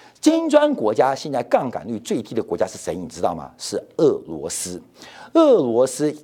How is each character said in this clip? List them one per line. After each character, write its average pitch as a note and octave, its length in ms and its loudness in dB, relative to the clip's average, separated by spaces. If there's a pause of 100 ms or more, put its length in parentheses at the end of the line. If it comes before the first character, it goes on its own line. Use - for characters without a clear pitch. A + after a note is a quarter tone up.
(220)
金 E4 260 2
砖 D4 240 4
国 A2 220 -2
家 C3+ 200 2
现 D3+ 160 -10
在 B2+ 120 -2
杠 C#3+ 280 0
杆 - 160 -10
率 A2+ 120 -6
最 C#3 240 -4
低 - 120 -12
的 A2+ 80 0
国 - 140 -4
家 F2+ 100 0
是 F#2+ 120 -12
谁？ E2 180 -6
你 F2+ 100 -10
知 D#2+ 140 -14
道 F2+ 140 -2
吗？ D2 240 -12
是 - 180 -8 (220)
俄 C3 280 4
罗 D#2 220 -10
斯。 F2+ 340 -8 (520)
俄 D4 260 6
罗 B2 260 2
斯 D3 240 -2 (140)